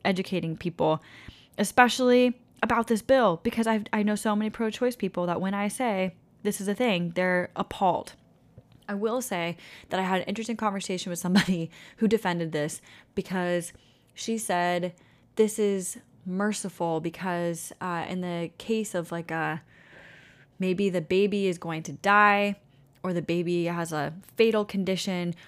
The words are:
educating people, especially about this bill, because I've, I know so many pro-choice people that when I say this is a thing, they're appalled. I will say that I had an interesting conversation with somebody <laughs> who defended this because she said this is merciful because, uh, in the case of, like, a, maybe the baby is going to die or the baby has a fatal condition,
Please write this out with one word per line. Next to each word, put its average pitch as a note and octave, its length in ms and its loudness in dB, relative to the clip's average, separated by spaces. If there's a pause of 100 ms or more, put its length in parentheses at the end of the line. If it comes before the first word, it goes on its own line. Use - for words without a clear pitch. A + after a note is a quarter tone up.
educating F3 520 -2
people, D#3 460 0 (540)
especially B3 800 4 (240)
about A3+ 260 2
this A3 120 2
bill, A#3 420 4
because A3+ 240 0
I've, A3 260 0
I G#3+ 100 2
know G#3 140 2
so G#3 200 0
many G#3+ 140 -2
pro-choice A#3 460 -2
people F3+ 300 -2
that F3 140 0
when F#3+ 140 0
I G3+ 140 0
say G3 460 -2 (280)
this G3+ 180 -2
is F#3+ 80 -4
a G3+ 60 0
thing, F3+ 400 0
they're F3+ 420 2
appalled. - 580 0 (720)
I G#3 80 -6
will A3 280 -2
say E3+ 340 -4 (320)
that F#3 120 0
I - 20 0
had F#3 180 2
an - 60 -6
interesting A3 300 -6
conversation G3 520 -4
with F3 120 -6
somebody F3+ 500 2 (140)
<laughs> - 140 -20
who A3 100 2
defended F3 440 0
this D#3 300 -4 (320)
because F3 580 -2 (400)
she - 240 -4
said F3 560 0 (440)
this G#3+ 220 4
is G3 400 0 (280)
merciful F3+ 760 -2
because, E3+ 800 -4
uh, F3 280 -4
in F#3 120 -4
the E3+ 380 -4
case A3 360 -4
of, E3+ 180 -4
like, E3+ 180 -6
a, D#3 320 -2 (960)
maybe F#3 320 0
the F3+ 100 0
baby G3 480 2
is F3 100 -2
going E3 260 -6
to - 80 -10
die G3+ 640 4 (460)
or F#3 100 -4
the E3+ 100 -2
baby F3 420 0
has E3+ 280 -4
a D3+ 220 -2 (220)
fatal A3 280 4
condition, F#3 680 -2 (140)